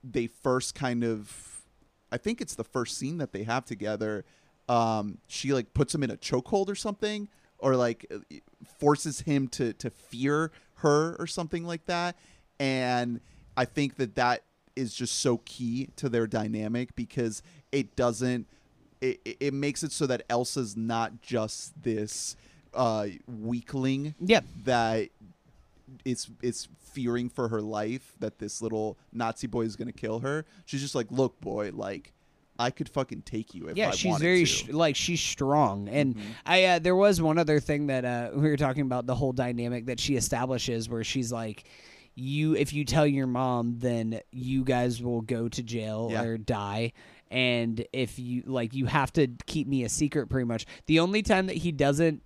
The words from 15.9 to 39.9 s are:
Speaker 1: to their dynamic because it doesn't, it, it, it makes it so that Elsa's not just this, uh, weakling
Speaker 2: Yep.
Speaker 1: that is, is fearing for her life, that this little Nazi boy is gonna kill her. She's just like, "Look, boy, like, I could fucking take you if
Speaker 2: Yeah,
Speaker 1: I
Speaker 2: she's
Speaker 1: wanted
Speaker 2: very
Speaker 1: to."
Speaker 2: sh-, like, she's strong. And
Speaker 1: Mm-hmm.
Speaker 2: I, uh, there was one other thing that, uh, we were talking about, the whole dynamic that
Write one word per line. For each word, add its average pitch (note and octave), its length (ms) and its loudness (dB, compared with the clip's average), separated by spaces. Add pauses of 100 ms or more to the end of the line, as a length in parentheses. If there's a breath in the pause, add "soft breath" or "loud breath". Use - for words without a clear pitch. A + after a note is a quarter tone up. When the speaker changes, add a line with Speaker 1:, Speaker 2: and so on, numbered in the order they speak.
Speaker 1:
to C#3 120 -4
their A#2 180 2
dynamic A2 680 -2
because A#2 460 -4 (300 soft breath)
it C3+ 240 -2
doesn't, A#2+ 500 0 (540 soft breath)
it, C3 240 -2
it, A2+ 160 -8
it C#3 140 0
makes C#3+ 280 -2
it D#3 100 -6
so D3 140 -2
that B2 240 0
Elsa's A#2+ 460 -2
not A2+ 460 -2
just - 600 -4
this, A2 540 -4 (380 soft breath)
uh, A2 320 0 (220)
weakling C3 920 -2
Speaker 2:
Yep. F#3 240 4 (200)
Speaker 1:
that A2+ 460 2 (960)
is, B2+ 240 -4 (140)
is - 260 -4 (120)
fearing B2 480 -4
for A#2+ 200 -4
her A2+ 120 -2
life, G#2+ 600 -6
that A2 180 -6
this G#2+ 240 -8
little A2 360 -2 (140)
Nazi A2+ 340 -4
boy A#2 160 -2
is A2 140 -4
gonna A#2+ 160 -8
kill A2+ 280 -6
her. D3 240 -2 (200 soft breath)
She's C#3 160 -6
just C#3 140 -8
like, A#2 160 -2
"Look, B2+ 300 0
boy, G#2 320 -4
like, G2+ 400 -8 (460)
I A#2+ 120 2
could - 180 -8
fucking B2+ 340 -4
take - 320 -8
you E2 140 -10
if E3+ 80 -6
Speaker 2:
Yeah, G#3 120 2
Speaker 1:
I - 40 0
Speaker 2:
she's F#3 180 0
Speaker 1:
wanted D3+ 140 2
Speaker 2:
very F3+ 160 6
Speaker 1:
to." D#3+ 60 6
Speaker 2:
sh-, - 220 0
like, D3+ 280 2
she's F3 240 0
strong. C3 680 2
And C3 280 2
Speaker 1:
Mm-hmm. G#2 120 -10 (180 loud breath)
Speaker 2:
I, F#3 180 6
uh, F3+ 140 6
there F3+ 180 4
was G3 240 8
one D#3+ 180 4
other D3+ 220 6
thing D3 280 0
that, C3 160 0
uh, A#2+ 300 -2
we D3+ 140 4
were D3 80 4
talking C#3 260 0
about, B2 240 0
the B2+ 80 0
whole C3 180 2
dynamic A#2+ 540 -2
that B2 140 -4